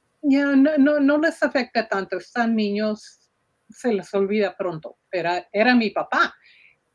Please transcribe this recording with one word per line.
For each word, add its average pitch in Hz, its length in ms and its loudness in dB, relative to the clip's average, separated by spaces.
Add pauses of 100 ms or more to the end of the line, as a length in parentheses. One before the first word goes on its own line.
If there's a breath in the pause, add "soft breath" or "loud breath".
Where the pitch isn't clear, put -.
(220)
ya 285 240 2 (100)
no, 294 220 4
no, 294 220 4
no 285 180 2
les 311 260 -2
afecta 220 440 -2
tanto. 190 300 -4
Están 226 380 -4
niños, 214 760 -4 (380)
se - 240 -4
les 185 200 -6
olvida 196 420 -2
pronto. 170 420 -10 (120)
Pero 170 220 -4 (200)
era 233 240 2
mi 226 140 2
papá - 440 -2 (600 soft breath)